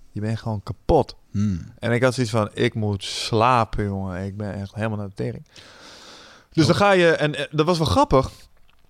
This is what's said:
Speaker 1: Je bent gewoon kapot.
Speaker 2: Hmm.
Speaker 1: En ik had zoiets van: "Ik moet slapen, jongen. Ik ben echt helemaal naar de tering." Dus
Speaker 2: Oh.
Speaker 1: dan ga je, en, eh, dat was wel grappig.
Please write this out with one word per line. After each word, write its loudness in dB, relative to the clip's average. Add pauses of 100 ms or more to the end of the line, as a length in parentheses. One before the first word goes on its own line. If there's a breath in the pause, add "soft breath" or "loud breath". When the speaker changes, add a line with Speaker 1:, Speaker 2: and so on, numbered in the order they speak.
(120)
Speaker 1:
Je -10
bent -4
gewoon -6
kapot. 0 (160)
Speaker 2:
Hmm. -2 (200)
Speaker 1:
En -2
ik 2
had 4
zoiets -2
van: 0
"Ik 0
moet -4
slapen, 0
jongen. -6
Ik -10
ben -8
echt -10
helemaal -4
naar -8
de -16
tering." -8 (1040 loud breath)
Dus 4
Speaker 2:
Oh. 4
Speaker 1:
dan 6
ga 4
je, 6
en, 0
eh, -6
dat 2
was 2
wel 0
grappig. 2 (580)